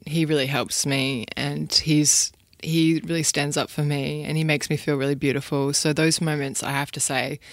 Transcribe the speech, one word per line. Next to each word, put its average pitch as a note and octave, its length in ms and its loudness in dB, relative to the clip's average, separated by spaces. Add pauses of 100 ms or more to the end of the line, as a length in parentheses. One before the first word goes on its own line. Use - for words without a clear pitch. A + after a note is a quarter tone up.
He D#3+ 180 2
really D3 220 2
helps C3 380 -2
me, C3+ 400 -2 (100)
and D3 360 -4
he's, - 600 4 (320)
he D#3+ 420 2
really E3 180 -2
stands C#3+ 340 0
up C#3 120 -2
for - 140 -2
me, D3 400 -2
and D3+ 140 -2
he D#3+ 60 2
makes D3+ 260 0
me D3+ 80 0
feel D3 180 -2
really C#3 200 0
beautiful. C#3 580 0
So D3+ 200 2
those D#3+ 280 2
moments, D3 420 -2
I - 80 -4
have C#3 200 -2
to - 80 -8
say, C3+ 400 -2 (140)